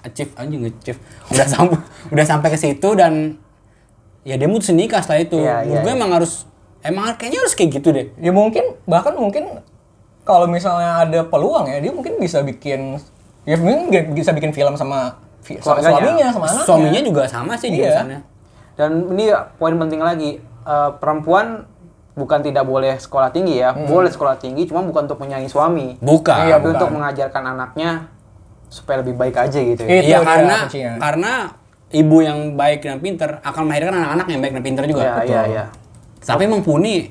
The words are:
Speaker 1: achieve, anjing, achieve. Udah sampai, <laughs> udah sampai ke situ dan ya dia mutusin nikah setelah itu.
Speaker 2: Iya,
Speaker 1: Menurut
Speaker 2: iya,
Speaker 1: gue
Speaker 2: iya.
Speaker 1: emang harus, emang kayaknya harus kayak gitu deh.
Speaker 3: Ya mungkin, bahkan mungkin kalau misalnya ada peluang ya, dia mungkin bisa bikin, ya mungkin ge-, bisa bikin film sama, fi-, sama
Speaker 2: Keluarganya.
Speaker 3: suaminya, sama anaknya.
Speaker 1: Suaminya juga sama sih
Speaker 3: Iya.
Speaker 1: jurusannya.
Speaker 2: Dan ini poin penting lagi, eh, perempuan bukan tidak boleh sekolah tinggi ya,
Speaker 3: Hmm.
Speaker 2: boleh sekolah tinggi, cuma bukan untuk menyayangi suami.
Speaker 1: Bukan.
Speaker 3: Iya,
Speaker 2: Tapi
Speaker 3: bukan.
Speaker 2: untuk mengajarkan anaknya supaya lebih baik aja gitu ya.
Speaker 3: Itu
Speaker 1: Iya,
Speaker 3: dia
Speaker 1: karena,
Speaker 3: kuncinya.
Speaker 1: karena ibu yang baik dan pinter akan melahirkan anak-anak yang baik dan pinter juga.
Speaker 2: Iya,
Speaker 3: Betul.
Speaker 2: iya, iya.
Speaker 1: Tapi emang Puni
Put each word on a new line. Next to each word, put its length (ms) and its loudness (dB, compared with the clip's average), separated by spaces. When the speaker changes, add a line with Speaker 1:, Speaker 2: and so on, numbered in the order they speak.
Speaker 1:
achieve, 320 -10
anjing, 300 -8
achieve. 360 -8
Udah 180 2
sampai, 300 2
<laughs> 200 -12
udah 80 4
sampai 260 2
ke 80 0
situ 380 0
dan 400 2
ya 100 -8
dia 140 0
mutusin 260 2
nikah 300 2
setelah 160 0
itu. 160 -2
Speaker 2:
Iya, 240 2
Speaker 1:
Menurut 100 -2
Speaker 2:
iya, 140 0
Speaker 1:
gue 80 0
Speaker 2:
iya. 80 -2
Speaker 1:
emang 120 0
harus, 200 2
emang 240 -4
kayaknya 260 -6
harus 140 0
kayak 220 2
gitu 160 0
deh. 160 -2
Speaker 3:
Ya 140 0
mungkin, 320 2
bahkan 300 2
mungkin 460 -4
kalau 240 6
misalnya 560 0
ada 180 2
peluang 460 0
ya, 100 -6
dia 140 -4
mungkin 240 -8
bisa 260 -2
bikin, 540 -6
ya 120 0
mungkin 360 0
ge-, 180 2
bisa 220 -2
bikin 180 -2
film 240 0
sama, 380 -4
fi-, 180 -14
sama 180 2
Speaker 2:
Keluarganya. 140 4
Speaker 3:
suaminya, 400 4
sama 160 -2
anaknya. 180 0
Speaker 1:
Suaminya 380 4
juga 220 2
sama 280 -6
sih 160 -6
Speaker 3:
Iya. 220 0
Speaker 1:
jurusannya. 280 -2
Speaker 2:
Dan 160 0
ini 160 0
poin 180 -2
penting 260 -2
lagi, 360 -2
eh, 320 0
perempuan 680 0
bukan 300 -2
tidak 220 0
boleh 320 0
sekolah 340 -2
tinggi 280 -2
ya, 140 2
Speaker 3:
Hmm. 140 -6
Speaker 2:
boleh 240 4
sekolah 260 0
tinggi, 300 -6
cuma 160 -4
bukan 240 -2
untuk 120 -8
menyayangi 300 -8
suami. 500 0
Speaker 1:
Bukan. 460 4
Speaker 3:
Iya, 140 6
Speaker 2:
Tapi 80 2
Speaker 3:
bukan. 100 2
Speaker 2:
untuk 160 0
mengajarkan 560 -4
anaknya 640 -6
supaya 320 -6
lebih 140 -6
baik 240 -2
aja 180 0
gitu 240 0
ya. 80 -6
Speaker 3:
Itu 160 4
Speaker 1:
Iya, 160 6
Speaker 3:
dia 60 -
Speaker 1:
karena, 340 4
Speaker 3:
kuncinya. 380 -6
Speaker 1:
karena 340 -2
ibu 320 4
yang 200 2
baik 260 2
dan 180 -8
pinter 400 -6
akan 240 -6
melahirkan 320 0
anak-anak 320 -2
yang 140 -2
baik 120 -2
dan 120 -6
pinter 200 -2
juga. 160 0
Speaker 2:
Iya, 140 0
Speaker 3:
Betul. 140 -2
Speaker 2:
iya, 160 2
iya. 180 -4
Speaker 1:
Tapi 240 -2
emang 180 0
Puni 340 0